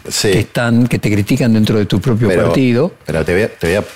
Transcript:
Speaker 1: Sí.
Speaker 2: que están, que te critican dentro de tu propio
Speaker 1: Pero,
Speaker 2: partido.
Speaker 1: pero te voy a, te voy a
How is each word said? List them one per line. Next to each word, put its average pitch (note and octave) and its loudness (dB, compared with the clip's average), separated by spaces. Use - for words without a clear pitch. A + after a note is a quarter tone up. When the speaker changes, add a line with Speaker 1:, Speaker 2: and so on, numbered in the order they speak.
Speaker 1:
Sí. - -2
Speaker 2:
que F#2+ 2
están, A#2+ 0
que A2+ -2
te A2 -2
critican A2+ 0
dentro G#2+ 2
de G#2 0
tu G#2 0
propio A2+ 0
Speaker 1:
Pero, F2 2
Speaker 2:
partido. B2 2
Speaker 1:
pero D#2+ -2
te F2 -2
voy F#2+ 2
a, A2+ -2
te - -6
voy F2 0
a G2+ -2